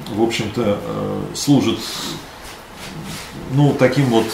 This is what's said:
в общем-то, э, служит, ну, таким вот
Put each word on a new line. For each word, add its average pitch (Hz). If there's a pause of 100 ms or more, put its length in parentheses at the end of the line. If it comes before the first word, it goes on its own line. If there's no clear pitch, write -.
в 107
общем-то, 110
э, 101 (120)
служит, 120 (1700)
ну, 139
таким 131
вот 113